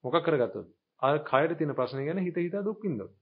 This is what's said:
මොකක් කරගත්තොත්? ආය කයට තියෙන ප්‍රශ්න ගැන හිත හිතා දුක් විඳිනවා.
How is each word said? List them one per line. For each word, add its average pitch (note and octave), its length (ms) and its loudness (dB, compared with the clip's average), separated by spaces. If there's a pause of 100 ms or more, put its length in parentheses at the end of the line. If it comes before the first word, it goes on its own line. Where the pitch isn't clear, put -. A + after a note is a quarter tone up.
මොකක් C3 180 2
කරගත්තොත්? A#2+ 460 0 (340)
ආය C#3+ 200 4
කයට D3+ 360 2
තියෙන D3+ 180 -2
ප්‍රශ්න C3 280 -2
ගැන E3 160 -2
හිත F3 180 -2
හිතා F3 260 -2
දුක් G#3 180 -4
විඳිනවා. A#2+ 400 -4